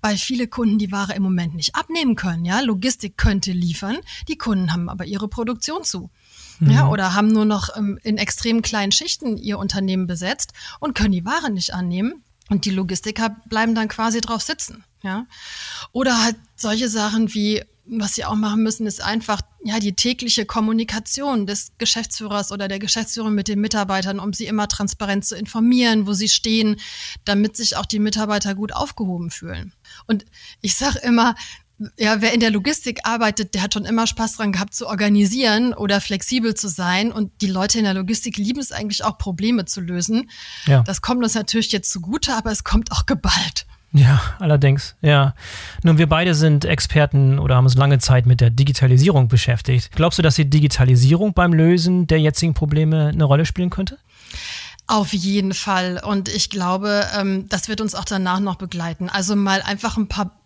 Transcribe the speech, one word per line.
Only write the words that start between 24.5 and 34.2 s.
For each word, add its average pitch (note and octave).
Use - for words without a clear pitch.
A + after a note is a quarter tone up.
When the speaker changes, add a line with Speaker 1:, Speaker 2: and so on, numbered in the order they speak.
Speaker 1:
transparent G3+
zu G#3+
informieren, A3+
wo G#3
sie G3+
stehen, A3
damit G#3
sich A3+
auch G#3+
die G#3+
Mitarbeiter G#3
gut G3+
aufgehoben F3+
fühlen. E3
Und G#3+
ich G3+
sag C#4+
immer, A#3
ja, G#3+
wer A#3
in A#3
der A3+
Logistik A#3
arbeitet, A3
der F#3
hat G3
schon G#3
immer A3+
Spaß A3+